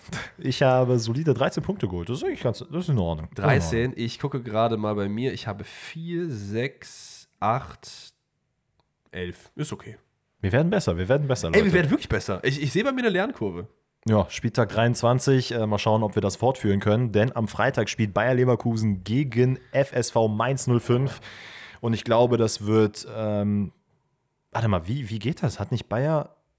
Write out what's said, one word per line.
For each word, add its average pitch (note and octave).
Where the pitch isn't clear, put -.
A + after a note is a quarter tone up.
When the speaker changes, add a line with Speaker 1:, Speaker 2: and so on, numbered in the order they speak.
Speaker 1:
Ich C3
habe B2+
solide B2
dreizehn C#3+
Punkte G#2
geholt. F2
Das C3
ist C4
eigentlich F4+
ganz, A#2
das -
ist E3+
in C3+
Ordnung. E2
Das G2
ist -
in G#2+
Ordnung. A2+
Speaker 2:
Dreizehn, -
ich A#2
gucke C#3
gerade A2+
mal G#2+
bei G2+
mir. A#2+
Ich -
habe G2+
vier, E3+
sechs, A2
acht, -
elf. F2+
Ist D3+
okay. -
Speaker 1:
Wir F#2+
werden D#3
besser, C3+
wir F#2
werden C#3+
besser, B2+
Speaker 2:
Ey, D#3+
wir G#3+
Speaker 1:
Leute. F#3
Speaker 2:
werden E3
wirklich -
besser. G2
Ich, C#3
ich C#3+
sehe A3+
bei C#4
mir B3+
eine A#3
Lernkurve. A2
Speaker 1:
Ja, G#2+
Spieltag A#2
dreiundzwanzig, B2
äh, A2+
mal G#2+
schauen, A2
ob G2+
wir G2+
das G2
fortführen G#2+
können. A2
Denn G#2
am A2
Freitag A#2
spielt G#2
Bayer A#2+
Leverkusen A2+
gegen B2+
F C3+
S A#2+
V A2
Mainz A#2
null A#2+
fünf. B2
Und A#2
ich G#2
glaube, A#2
das G#2+
wird, G#2+
ähm, G#2
warte A2+
mal, F2
wie, B2
wie A2+
geht A#2+
das? A2+
Hat G2+
nicht -
Bayer C#3+